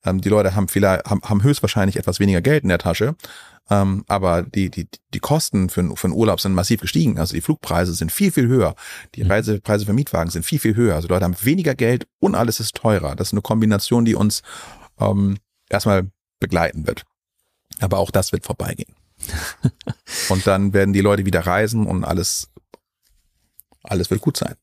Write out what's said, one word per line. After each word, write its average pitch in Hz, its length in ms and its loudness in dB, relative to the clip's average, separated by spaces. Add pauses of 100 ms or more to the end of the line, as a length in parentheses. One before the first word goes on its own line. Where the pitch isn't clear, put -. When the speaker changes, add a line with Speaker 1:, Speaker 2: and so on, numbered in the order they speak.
Speaker 1:
ähm, 92 160 0
die 98 80 -2
Leute 98 260 4
haben 101 140 0
vielleicht, 98 380 2
haben, 101 160 -2
haben 101 200 0
höchstwahrscheinlich 104 540 2
etwas - 240 -4
weniger 98 200 2
Geld 147 220 2
in 92 60 0
der 85 100 2
Tasche, 104 380 -2 (520)
ähm, 98 380 2
aber 90 360 0
die, 92 280 -2
die, - 180 -8 (240)
die - 60 -8
Kosten 104 520 0
für, 90 260 -2
für - 100 -4
einen 85 80 0
Urlaub 104 260 2
sind 98 140 0
massiv 92 260 0
gestiegen. 117 380 0
Also 82 160 -2
die 82 60 -2
Flugpreise 87 540 -2
sind 82 180 -4
viel, 196 180 2
viel 127 160 2
höher. 117 300 2 (400)
Die - 80 -4
Speaker 2:
Mhm. 92 60 2
Speaker 1:
Reisepreise 104 560 0
für 104 60 0
Mietwagen 85 380 0
sind 85 140 -6
viel, - 160 -2
viel 110 160 0
höher. 113 180 2
Also 82 140 -4
die - 60 2
Leute 95 100 2
haben 90 180 0
weniger 156 320 0
Geld 120 320 0 (140)
und - 160 2
alles 117 240 0
ist - 160 -8
teurer. 85 400 0
Das - 120 -4
ist - 60 -4
eine 104 80 0
Kombination, 110 640 2
die 113 100 4
uns, 101 280 0 (580)
ähm, 98 360 2 (320)
erstmal 98 380 2 (360)
begleiten 82 440 -2
wird. - 180 -6 (760)
Aber 95 180 0
auch 92 120 -2
das 95 220 0
wird - 120 -4
vorbeigehen. - 500 -8 (240)
Speaker 2:
<laughs> - 1080 -6
Speaker 1:
Und 95 200 0
dann 98 240 2
werden 98 200 4
die 98 80 4
Leute 101 240 2
wieder 92 220 0
reisen 107 400 0
und 90 180 -2
alles, - 460 -4 (1300)
alles 87 260 -2
wird 101 100 0
gut - 160 -2
sein. - 260 -6